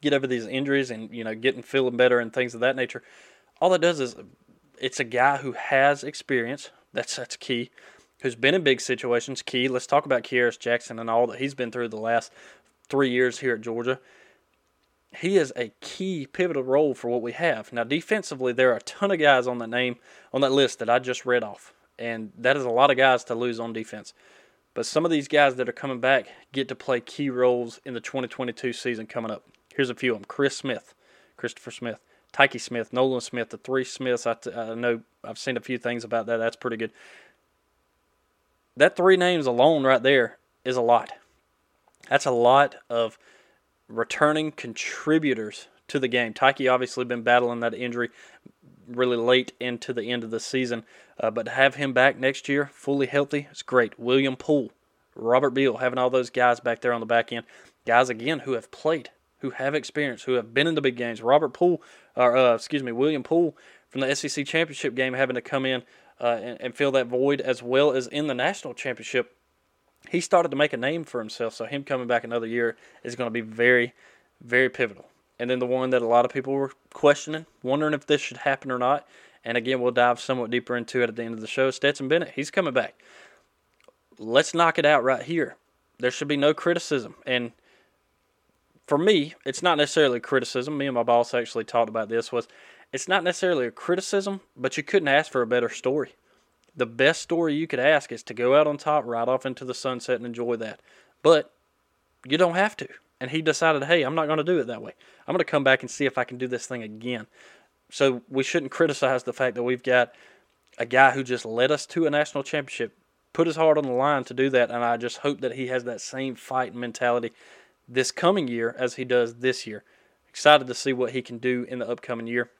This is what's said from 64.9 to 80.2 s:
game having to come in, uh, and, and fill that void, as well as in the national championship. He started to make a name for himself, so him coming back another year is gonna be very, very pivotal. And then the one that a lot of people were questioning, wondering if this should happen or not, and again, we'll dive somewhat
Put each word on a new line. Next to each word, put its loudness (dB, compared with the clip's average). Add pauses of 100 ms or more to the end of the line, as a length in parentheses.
game -2
having 0
to -4
come -4
in, -2 (380)
uh, 0
and, -12
and -8
fill 2
that 2
void, 0
as -2
well 4
as -2
in -4
the -2
national -4
championship. -4 (720)
He -2
started 2
to -6
make 2
a -6
name -4
for -8
himself, -8
so -8
him -8
coming -6
back 2
another -4
year -2 (280)
is -10
gonna -4
be -4
very, 4 (480)
very 2
pivotal. -6 (320)
And -4
then 0
the -2
one 0
that 2
a -2
lot 6
of -4
people -4
were -2 (200)
questioning, 2 (160)
wondering 0
if -8
this 2
should -12
happen -2
or -4
not, 0 (380)
and -2
again, -2
we'll 0
dive 4
somewhat -4